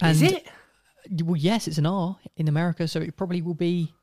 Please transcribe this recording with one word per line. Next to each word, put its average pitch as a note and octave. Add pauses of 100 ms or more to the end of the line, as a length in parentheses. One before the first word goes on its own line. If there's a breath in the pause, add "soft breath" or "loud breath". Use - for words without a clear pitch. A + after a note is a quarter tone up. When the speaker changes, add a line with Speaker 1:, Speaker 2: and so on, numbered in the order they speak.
Speaker 1:
Is D#3+
Speaker 2:
And F#4
Speaker 1:
it? - (760 soft breath)
Speaker 2:
Well, E3+
yes, F#3+
it's D#3+
an D3+
R F#3+ (180)
in D#3
America, E3
so D#3+
it D#3+
probably F3
will E3+
be E3+